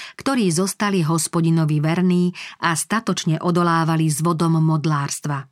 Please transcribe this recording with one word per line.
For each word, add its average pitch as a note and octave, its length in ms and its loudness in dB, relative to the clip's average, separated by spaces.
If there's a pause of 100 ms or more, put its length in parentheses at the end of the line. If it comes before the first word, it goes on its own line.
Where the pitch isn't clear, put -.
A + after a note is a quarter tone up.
(200)
ktorí B3 300 0
zostali F#3+ 560 0
Hospodinovi E3 720 0
verní F3+ 540 2 (260)
a E3 140 0
statočne F3 680 -2
odolávali E3 680 2
zvodom E3 480 0
modlárstva. D3 920 -2